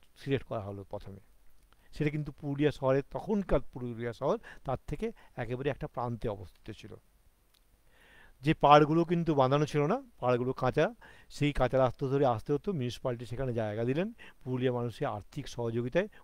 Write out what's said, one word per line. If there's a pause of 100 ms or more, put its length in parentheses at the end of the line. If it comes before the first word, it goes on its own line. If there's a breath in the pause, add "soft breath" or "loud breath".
(180)
সিলেক্ট
করা
হলো
প্রথমে। (720 soft breath)
সেটা
কিন্তু
পুরুলিয়া
শহরের,
তখনকার (140)
পুরুলিয়া
শহর, (260 loud breath)
তার (100)
থেকে (240 soft breath)
একেবারে
একটা
প্রান্তে
অবস্থিত
ছিল। (1500 soft breath)
যে
পাড়গুলো
কিন্তু
বাঁধানো
ছিল
না, (160)
পাড়গুলো
কাঁচা, (340 loud breath)
সেই
কাঁচা
রাস্তা
ধরে
আসতে
হতো।
মিউনিসিপ্যালিটি
সেখানে
জায়গা
দিলেন। (300 loud breath)
পুরুলিয়া
মানুষের
আর্থিক
সহযোগিতায় (160 soft breath)